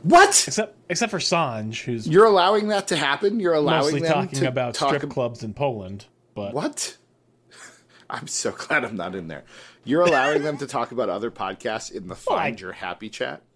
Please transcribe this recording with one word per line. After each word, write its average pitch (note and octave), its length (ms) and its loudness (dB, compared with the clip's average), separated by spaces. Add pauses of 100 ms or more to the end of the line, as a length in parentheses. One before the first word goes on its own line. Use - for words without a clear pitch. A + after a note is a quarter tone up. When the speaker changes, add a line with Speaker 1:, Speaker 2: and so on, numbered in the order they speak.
Speaker 1:
What? F4+ 440 8
Speaker 2:
Except, - 300 -4 (120)
except G#3+ 220 0
for F#3+ 80 -4
Sanj, A#2 640 -2
who's A#2 240 -6
Speaker 1:
You're F#3 180 8
allowing G#3 420 4
that G3+ 220 -2
to F3+ 80 0
happen? D#3 420 0
You're F3 140 2
allowing D3 400 2
Speaker 2:
mostly C#3+ 80 -2
Speaker 1:
them D#3+ 100 0
Speaker 2:
talking C#3 280 0
Speaker 1:
to C3+ 80 2
Speaker 2:
about B2 280 -2
Speaker 1:
talk C#3 140 0
Speaker 2:
strip C#3 140 0
Speaker 1:
ab- C#3+ 80 -8
Speaker 2:
clubs A#2+ 320 -4
in G#2+ 100 -8
Poland. G2+ 520 -6 (300)
But G#2 180 -8
Speaker 1:
What? A3 440 -6 (520)
<laughs> - 600 -20
I'm - 180 -10
so - 240 -4
glad D3+ 320 -2
I'm G#2+ 140 -8
not F#2 180 -6
in E2+ 140 -8
there. D2 160 -14 (400)
You're D3 160 2
allowing D3 420 4
them D3+ 140 -4
to C3 100 -8
talk A#2+ 240 -4
about A#2 180 -2
other G#2 220 -4
podcasts A2 580 -8
in F2+ 200 -12
the F#2 80 -12 (100)
Speaker 2:
Well, - 100 0
I - 60 -2
Speaker 1:
Find A2 180 -6
Your F#2 120 -12
Happy F#2+ 360 -10
chat? C#2+ 320 -8 (140)